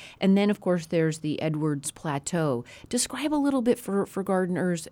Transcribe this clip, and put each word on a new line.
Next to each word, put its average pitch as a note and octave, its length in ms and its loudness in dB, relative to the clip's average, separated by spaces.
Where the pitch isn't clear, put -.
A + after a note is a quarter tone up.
And G3 160 6
then, G3+ 140 4
of G#3 100 0
course, F3+ 260 0
there's D#3+ 340 0
the D3+ 200 -4
Edwards D3+ 500 -2
Plateau. C#3+ 760 -2
Describe C4 420 -2
a D4+ 40 0
little C#4 260 2
bit A#3 160 2
for, G3 260 -2
for - 180 -6
gardeners F3+ 680 0